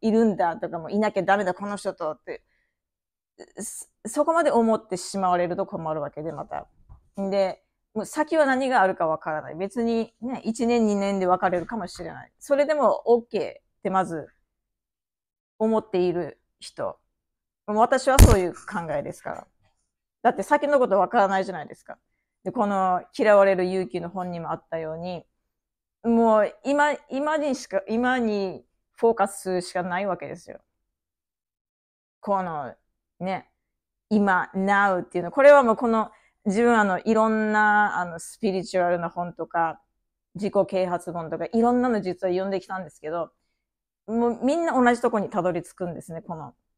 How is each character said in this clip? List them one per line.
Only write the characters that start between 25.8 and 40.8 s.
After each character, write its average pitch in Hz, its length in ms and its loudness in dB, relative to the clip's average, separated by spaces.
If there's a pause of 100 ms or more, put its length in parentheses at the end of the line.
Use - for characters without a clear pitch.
も 226 360 6
う 202 140 0 (100)
今、 294 280 2 (180)
今 302 260 -2
に 285 180 0
し - 120 -10
か、 196 220 -4
今 247 300 0
に 208 460 -4 (300)
フ 233 160 2
ォ - 20 -
ー - 20 0
カ 208 140 0
ス - 140 -16
す 185 80 -6
る 180 120 -2
し - 100 -12
か 180 100 -4
な 180 180 -4
い 202 60 -4
わ 180 100 -4
け 147 100 -12
で 156 100 -12
す - 140 -20
よ。 - 100 -18 (1600)
こ 196 220 -2
の、 151 320 -8 (440)
ね、 185 320 -8 (600)
今、 202 440 2
now 196 460 2
っ 175 40 -6
て - 120 -8
い 175 60 -2
う - 20 -4
の。 175 60 -8
こ 277 120 0
れ 285 80 12
は 285 120 10
も 233 100 4
う 208 40 0
こ 247 120 -2
の、 220 220 0 (340)
自 208 180 0
分 240 160 4
あ 208 60 4
の、 190 160 0
い 220 120 0
ろ 220 160 4
ん 220 220 0
な、 208 480 2
あ 180 60 -2
の、 170 160 -12
ス - 180 -20
ピ 220 140 -2
リ 185 120 -4
チ 190 140 -4
ュ 175 80 2
ア 175 40 2
ル 175 80 0
な 170 100 -6
本 175 240 -8
と 165 140 -10
か、 160 340 -2 (540)
自 196 160 -4
己 - 40 -4 (140)
啓 185 180 -2